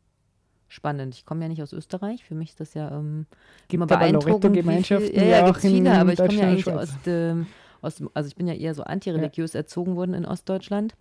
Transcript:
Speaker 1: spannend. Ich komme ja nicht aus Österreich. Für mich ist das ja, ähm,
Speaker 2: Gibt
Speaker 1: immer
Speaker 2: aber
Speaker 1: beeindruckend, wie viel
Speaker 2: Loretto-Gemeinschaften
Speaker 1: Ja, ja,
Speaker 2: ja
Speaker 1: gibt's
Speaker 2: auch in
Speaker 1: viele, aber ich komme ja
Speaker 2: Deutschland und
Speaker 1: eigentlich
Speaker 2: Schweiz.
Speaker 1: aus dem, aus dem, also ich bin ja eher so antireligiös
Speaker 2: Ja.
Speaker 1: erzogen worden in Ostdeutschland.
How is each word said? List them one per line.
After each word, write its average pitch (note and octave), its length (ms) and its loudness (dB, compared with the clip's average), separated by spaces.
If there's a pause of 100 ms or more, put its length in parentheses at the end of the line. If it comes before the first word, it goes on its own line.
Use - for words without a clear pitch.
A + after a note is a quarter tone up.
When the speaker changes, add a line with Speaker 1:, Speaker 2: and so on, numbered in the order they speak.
(680)
Speaker 1:
spannend. C#3 480 -8
Ich - 100 -20
komme D#3+ 160 -8
ja D#3+ 60 -6
nicht D#3+ 160 -8
aus C#3 100 -14
Österreich. G3 500 -10
Für - 120 -14
mich D#3+ 140 -10
ist - 100 -20
das D#3 140 -14
ja, D3+ 180 -8
ähm, D3+ 340 -8 (420)
Speaker 2:
Gibt - 140 -6
Speaker 1:
immer - 40 0
Speaker 2:
aber E3 120 4
Speaker 1:
beeindruckend, E3+ 580 4
wie F3 60 4
viel E3+ 40 0
Speaker 2:
Loretto-Gemeinschaften F#3+ 500 0
Speaker 1:
Ja, F#3+ 80 4
ja, F3+ 60 6 (100)
Speaker 2:
ja F3 60 6
Speaker 1:
gibt's F3+ 160 4
Speaker 2:
auch - 20 -6
in G3 120 4
Speaker 1:
viele, F#3 240 6
aber F#3 140 6
ich F3 40 -2
komme F#3 160 4
ja - 20 2
Speaker 2:
Deutschland G#3 60 2
und F#3+ 80 4
Speaker 1:
eigentlich F#3 140 2
Speaker 2:
Schweiz. - 120 -2 (140)
Speaker 1:
aus C#3 160 -10
dem, E3 420 -2 (340)
aus D#3 140 -8
dem, D3+ 180 -12
also D3 140 -4
ich C#3 80 -16
bin F3 120 -4
ja E3 60 -4
eher D#3+ 220 -6
so D3 80 -10
antireligiös E3 680 -4
Speaker 2:
Ja. - 80 -4
Speaker 1:
erzogen F3+ 340 -6
worden F3+ 180 -4
in F3 120 -6
Ostdeutschland. G3+ 760 -6